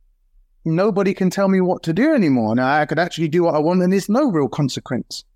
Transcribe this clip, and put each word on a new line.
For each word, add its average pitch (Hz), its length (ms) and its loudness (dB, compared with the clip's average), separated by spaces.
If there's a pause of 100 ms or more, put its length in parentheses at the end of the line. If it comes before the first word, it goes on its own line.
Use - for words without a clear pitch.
(640)
nobody 190 480 0
can 185 160 0
tell 196 200 0
me 190 120 2
what 180 220 -2
to 165 100 -2
do 294 220 2
anymore. 131 400 2
Now 131 260 2
I 151 60 0
could 156 120 -2
actually 170 280 -2
do 170 160 0
what 165 100 2
I 151 60 0
want 175 240 2
and 185 100 2
there's 196 160 -2
no 254 220 2
real 147 180 0
consequence. - 720 -6 (120)